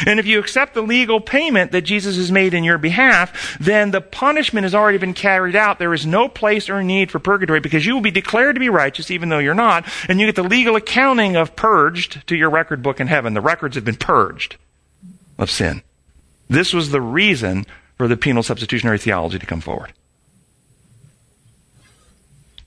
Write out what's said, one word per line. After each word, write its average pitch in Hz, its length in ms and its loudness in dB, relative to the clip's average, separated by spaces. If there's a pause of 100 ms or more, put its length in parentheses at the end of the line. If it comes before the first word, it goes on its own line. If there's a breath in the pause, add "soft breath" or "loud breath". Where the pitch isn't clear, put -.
And 214 140 2
if 196 60 -4
you 214 120 2
accept 262 360 -2
the 233 80 -2
legal 226 380 0
payment 254 520 0
that 180 80 0
Jesus 190 360 -2
has 180 140 -2
made 190 220 2
in 175 120 0
your 165 120 4
behalf, 180 840 0
then 208 320 2
the 190 120 -2
punishment 262 640 -2
has 185 100 -2
already 208 240 4
been 185 160 -4
carried 185 420 0
out. 208 220 2
There 170 160 0
is 143 100 -4
no 190 240 2
place 208 400 -2
or 196 140 -2
need 190 280 0
for - 80 -4
purgatory 180 420 0
because 151 260 0
you 233 80 0
will 262 80 0
be 208 80 0
declared 226 460 0
to 254 40 -4
be 254 80 0
righteous 156 420 0
even 170 200 -4
though 156 80 2
you're 143 160 0
not, 196 320 2 (200 loud breath)
and 185 140 2
you 214 60 4
get 214 100 0
the 190 60 0
legal 220 340 2
accounting 226 580 2
of 165 220 0
purged 170 720 0
to 175 80 0
your 160 140 2
record 156 320 -2
book 135 180 -2
in 131 60 -2
heaven. 127 260 0
The 104 80 -2
records 143 340 -2
have 127 100 -6
been 113 120 -2
purged - 600 0 (840)
of 101 120 -2
sin. - 320 -4 (640)
This 165 280 2
was 160 160 -2
the 143 100 0
reason 117 640 0 (320 loud breath)
for 123 100 0
the 117 120 0
penal 120 240 0
substitutionary 113 560 -2
theology 92 400 -4
to - 80 -12
come 82 160 -6
forward. - 320 -10 (2750)